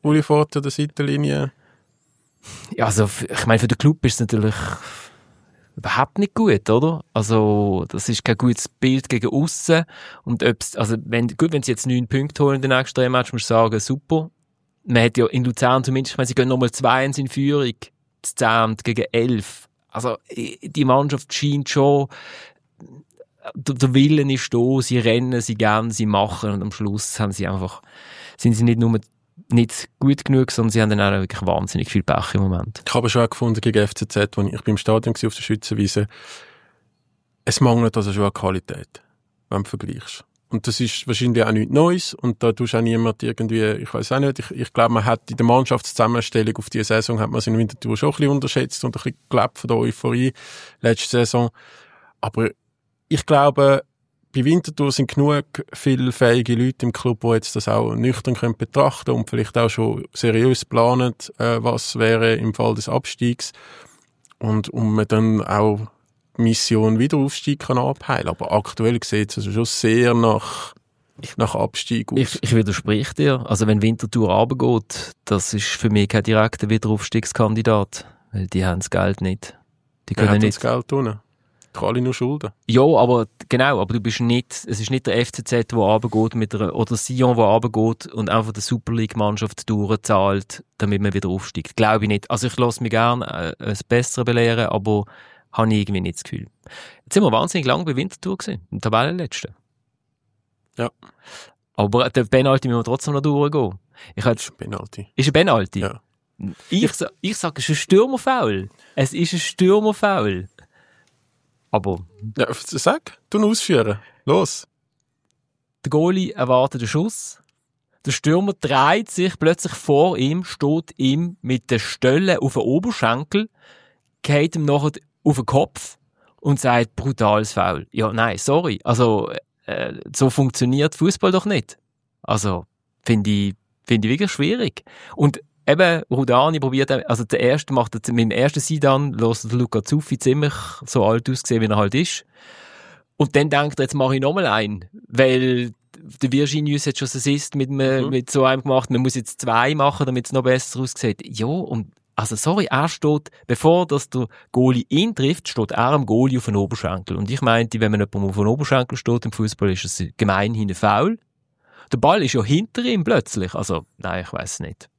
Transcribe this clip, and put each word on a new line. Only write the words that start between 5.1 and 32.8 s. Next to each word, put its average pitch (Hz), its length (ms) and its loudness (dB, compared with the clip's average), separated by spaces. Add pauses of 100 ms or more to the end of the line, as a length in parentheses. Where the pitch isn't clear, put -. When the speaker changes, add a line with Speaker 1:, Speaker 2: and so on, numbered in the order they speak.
Speaker 2:
überhaupt - 440 -4
nicht 202 160 -2
gut, 185 340 2
oder? 147 340 2 (100)
Also, 104 760 2
das - 200 -6
ist 110 140 -2
kein 113 140 0
gutes 123 300 0
Bild 131 420 -2
gegen 117 200 -2
aussen. 160 560 0 (380)
Und 120 200 -4
ob's, - 320 -2
also, 113 280 -2
wenn, 117 260 -2
gut, 160 220 0
wenn 143 120 -2
sie 131 80 -4
jetzt - 160 -4
neun 123 200 0
Punkte 143 360 -2
holen 139 140 2
in 131 40 -6
den 131 160 2
nächsten 131 220 -2
drei 123 100 2
Matches, 127 240 -2
muss 117 80 -4
ich - 60 -10
sagen, 113 320 2
super. 156 500 -2 (560)
Man 120 160 2
hat 117 160 2
ja 120 80 4
in 123 180 0
Luzern 127 400 2
zumindest, 131 300 -2
ich - 40 -8
meine, 127 100 -2
sie 123 80 -6
gehen 131 140 2
nochmal 127 200 2
zwei 131 360 2
eins 139 120 -4
in 135 100 -4
Führung, 139 460 0 (480)
zu - 140 -10
zehnt 110 480 2
gegen 117 280 -2
elf. 117 560 -2 (220)
Also, 117 280 -6 (120)
i-, - 320 -10
die 151 240 -2
Mannschaft 135 480 0
scheint 143 360 -2
schon, 139 380 2 (1500)
der, 135 200 -4
der 127 180 2
Willen 139 360 6
ist 131 240 -4
da, 127 280 2
sie 123 180 0
rennen, 120 420 2
sie 110 140 -4
gehen, 110 360 2
sie 107 140 -2
machen 104 460 0
und 98 100 -4
am 101 100 -6
Schluss 101 480 -6
haben 101 140 -2
sie 98 120 -6
einfach, 95 360 -6 (560)
sind 117 160 4
sie 110 100 2
nicht 117 160 4
nur 117 200 2 (500)
nicht 120 400 2 (100)
gut 139 240 2
genug, 131 280 2
sondern 113 200 0
sie 113 100 2
haben 107 80 4
dann 104 120 2
auch 98 180 2
wirklich 95 260 -6
wahnsinnig - 440 -2
viel - 140 0
Pech - 320 0
im 101 80 4
Moment. 95 440 -4